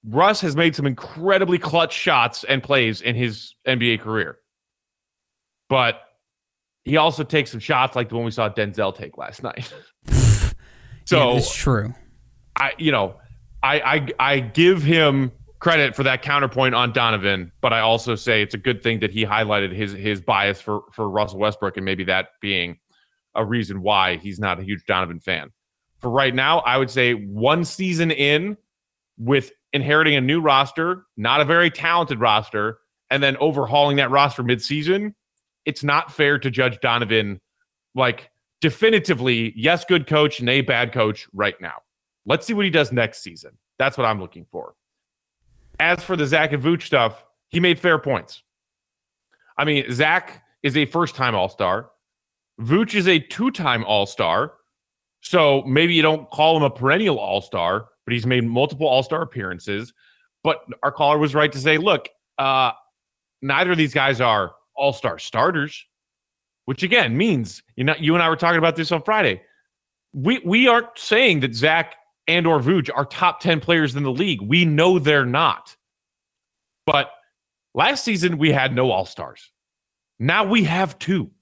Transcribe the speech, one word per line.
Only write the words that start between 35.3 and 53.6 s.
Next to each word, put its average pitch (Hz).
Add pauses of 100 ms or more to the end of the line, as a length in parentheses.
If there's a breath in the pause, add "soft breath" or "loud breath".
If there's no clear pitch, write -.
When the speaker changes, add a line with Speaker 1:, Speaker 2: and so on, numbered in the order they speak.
Speaker 1:
it's -
not 147
fair 143
to 135
judge 127
Donovan, 110 (560)
like, 123 (300)
definitively, 131
yes, 151
good 170
coach 151
and 123
a 135
bad 120
coach 107
right 101
now. 80 (500)
Let's 131
see 233
what 202
he 185
does 151
next 120
season. - (220)
That's 135
what 127
I'm 110
looking 87
for. - (1040)
As 170
for 185
the 151
Zach 151
and 139
Vooch 165
stuff, 117 (240)
he 175
made 175
fair 170
points. - (1120 soft breath)
I 143
mean, 143
Zach 151 (200)
is 131
a 147
first-time 131
All-Star. 98 (720)
Vooch 180
is 185
a 175
two-time 143